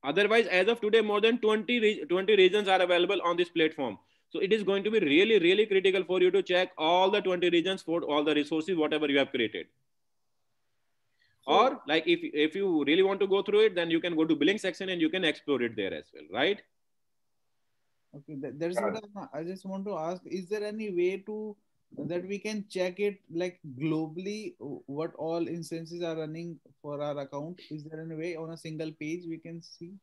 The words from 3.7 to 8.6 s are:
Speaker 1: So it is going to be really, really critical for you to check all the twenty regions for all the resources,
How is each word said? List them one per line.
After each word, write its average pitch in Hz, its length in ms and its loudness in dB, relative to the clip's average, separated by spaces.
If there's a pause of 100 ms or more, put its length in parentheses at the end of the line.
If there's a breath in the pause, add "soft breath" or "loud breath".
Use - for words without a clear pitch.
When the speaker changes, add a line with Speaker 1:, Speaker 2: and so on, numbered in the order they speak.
Speaker 1:
So 165 100 -6
it 190 120 2
is 214 100 2
going 196 220 0
to 214 60 0
be 220 80 2
really, 190 400 6
really 190 280 4
critical 190 380 2
for 185 160 0
you 180 100 6
to 190 120 2
check 180 360 0
all 180 320 4
the 208 100 2
twenty 180 300 0
regions 170 320 0
for 165 200 -2
all 147 220 0
the 151 100 2
resources, 156 420 0